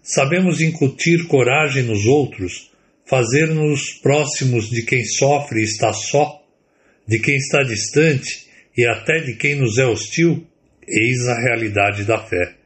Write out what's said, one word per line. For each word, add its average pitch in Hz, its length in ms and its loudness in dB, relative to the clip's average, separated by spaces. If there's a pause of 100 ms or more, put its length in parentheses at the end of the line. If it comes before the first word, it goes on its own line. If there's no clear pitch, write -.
sabemos 160 540 0
incutir 160 680 0
coragem 135 540 2
nos 107 220 -2
outros, 117 680 0 (360)
fazer-nos 147 960 0
próximos 135 680 0
de 117 160 -6
quem 123 180 0
sofre 135 580 0
e 110 40 0
está 104 300 -2
só, - 480 -2 (680)
de 113 100 0
quem 143 180 0
está 139 260 0
distante 135 680 0 (480)
e 120 100 4
até 120 340 -2
de 131 160 -8
quem 143 180 -2
nos 120 240 0
é 131 80 4
hostil? 165 600 0 (400)
Eis 123 400 0
a 120 140 -2
realidade 101 640 0
da 110 140 0
fé. - 360 -4 (120)